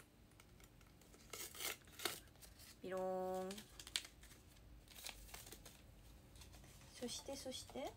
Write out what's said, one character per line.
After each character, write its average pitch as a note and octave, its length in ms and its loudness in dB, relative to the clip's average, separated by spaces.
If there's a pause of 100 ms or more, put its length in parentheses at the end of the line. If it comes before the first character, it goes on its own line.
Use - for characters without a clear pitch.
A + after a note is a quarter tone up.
(2750)
ビ F#3 80 2
ロ F#3+ 80 6
ー F#3 460 8
ン。 F#3 40 4 (3500)
そ A#3+ 80 6
し - 160 2
て、 C#4 100 2
そ C4+ 160 2
し - 180 2
て。 C#4+ 280 4